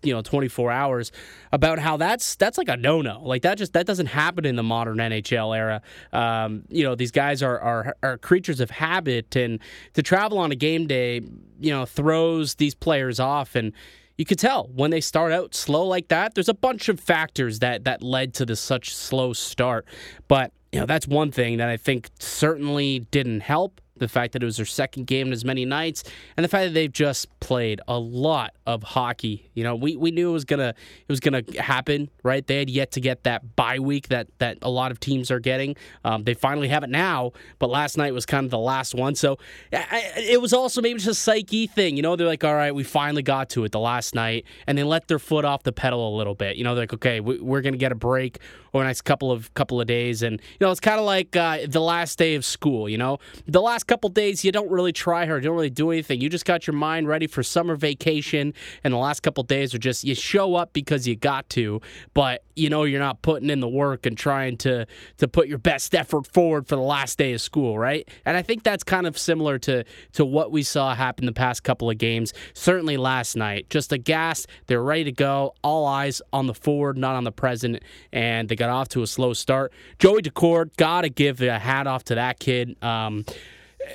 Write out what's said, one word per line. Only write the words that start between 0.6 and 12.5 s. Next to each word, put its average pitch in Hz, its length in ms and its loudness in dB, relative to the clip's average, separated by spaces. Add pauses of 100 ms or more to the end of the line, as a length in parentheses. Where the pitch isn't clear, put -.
hours 127 420 -2 (400)
about 156 260 6
how 151 200 0
that's, 202 380 0
that's 208 200 2
like 233 140 -2
a 123 80 0
no-no. 131 440 0
Like, 127 200 -4
that 196 160 2
just, 202 160 -4
that 175 100 4
doesn't 185 220 -2
happen 156 400 0
in 123 100 0
the 117 60 -2
modern 113 360 -2
N 113 140 0
H 107 220 -4
L 110 180 0
era. 110 300 -2 (320)
Um, 113 560 -2
you 156 140 2
know, 127 100 0
these 120 160 -2
guys 139 320 0
are, 123 180 0
are, 117 420 -2
are 131 140 -2
creatures 175 440 2
of 117 100 -2
habit, 156 640 -2
and 117 240 -2 (320)
to 156 100 0
travel 202 360 2
on 165 120 2
a 139 60 -2
game 160 300 0
day, 123 340 0 (400)
you 151 100 0
know, 135 140 0
throws 160 680 0